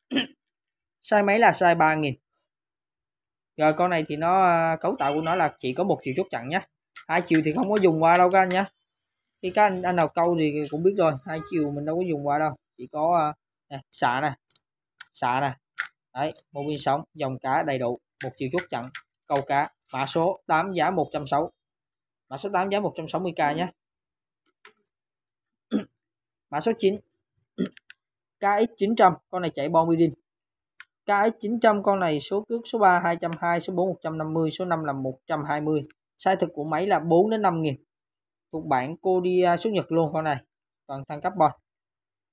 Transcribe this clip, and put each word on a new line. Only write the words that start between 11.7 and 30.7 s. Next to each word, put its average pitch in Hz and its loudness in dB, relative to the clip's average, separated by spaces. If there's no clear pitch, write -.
mình 143 -6
đâu 156 -2
có 175 -2
dùng 143 -4
qua 143 0
đâu. 151 -2
Chỉ 127 -16
có, 160 0
à, 151 0
nè, 135 -12
xạ 127 0
nè. 147 -2
Xạ 127 -2
nè. 135 -4
Đấy, 143 -4
mô 143 -10
pin 151 -4
sống, 143 0
dòng 135 -6
cá 139 -2
đầy 143 -2
đủ, 120 -4
một 131 -8
chiều 131 -6
chốt 175 -2
chặn, 123 -8
câu 143 -2
cá. 143 0
Mã 135 -4
số 170 -2
tám 175 0
giá 170 0
một 160 -2
trăm 147 -8
sáu. 147 -2
Mã - -10
số 196 -8
tám 190 0
giá 196 0
một 185 -4
trăm 160 -8
sáu 175 -4
mươi 180 -4
k 147 -2
nhé. 180 -2
<clears throat> 208 -4
Mã 147 -4
số 226 0
chín. 196 0
K - -6
X 208 2
chín 208 0
trăm, 190 6
con 180 -6
này 165 -2
chạy 143 -4
bom 165 4
Widin. 165 4